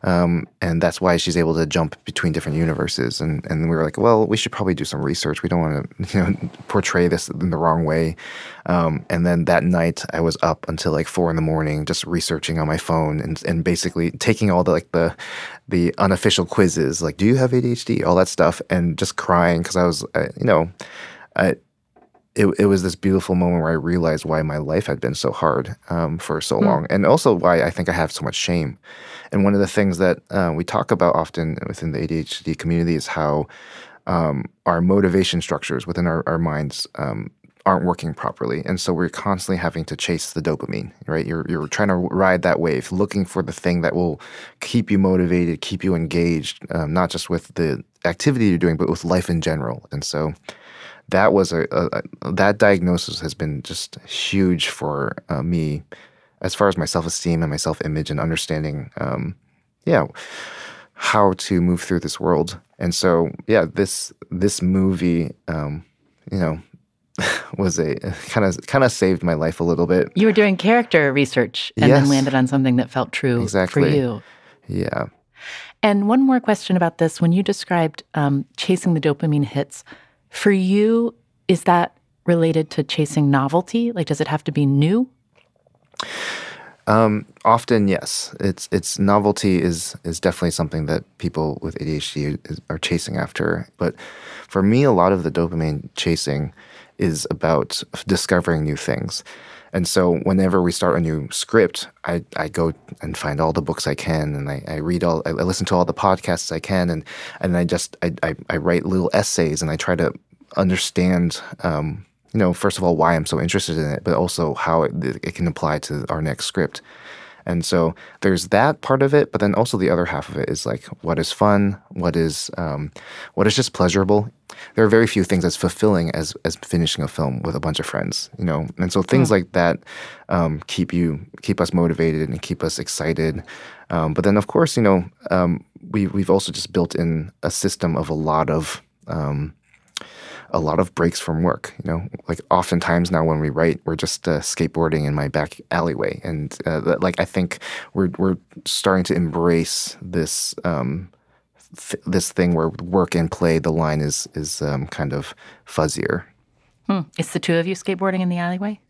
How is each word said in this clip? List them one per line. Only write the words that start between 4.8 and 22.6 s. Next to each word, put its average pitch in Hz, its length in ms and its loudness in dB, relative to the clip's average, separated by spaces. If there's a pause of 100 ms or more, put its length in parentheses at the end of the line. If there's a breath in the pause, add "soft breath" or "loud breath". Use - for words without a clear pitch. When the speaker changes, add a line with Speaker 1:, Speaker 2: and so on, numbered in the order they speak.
Speaker 1:
some 73 180 -6
research. 71 400 -4
We 87 60 -2
don't 87 100 2
wanna, 76 240 0 (140)
<laughs> - 160 -8
you 98 80 2
know, 95 280 0 (200)
portray 90 400 2
this 85 180 -2
in 90 220 -4
the 82 80 -2
wrong 82 260 2
way." 80 320 0 (500 loud breath)
Um, 85 440 0
and 87 160 0
then 85 200 2
that 82 200 2
night, 85 480 0
I 82 80 -2
was 82 200 0
up 82 280 0
until, 80 240 -2
like, 78 120 0
four 87 240 0
in 82 60 0
the 82 60 0
morning 78 420 0
just 80 220 -4
researching 82 540 -2
on 78 80 0
my 80 100 0
phone 78 420 0
and, - 260 -6
and 82 160 0
basically 85 500 0
taking - 380 0
all 90 140 4
the, 90 80 2
like, - 220 0
the, 82 240 2 (500 loud breath)
the 87 300 2
unofficial 95 480 2
quizzes, 82 560 2
like, 78 160 -4
"Do 95 80 2
you 123 100 6
have 127 160 2
A 127 80 2
D 123 140 0
H 117 100 -6
D?" - 220 -2
All 87 100 4
that 92 140 4
stuff, 87 400 2
and 87 280 2
just - 200 -4
crying 87 460 2
'cause - 120 -6
I 90 80 4
was, 85 220 0 (100)
uh, 78 220 -4
you - 80 -4
know, 87 260 4 (640 loud breath)
I, 95 200 2 (800)
it, 104 100 4 (140)
it 101 80 6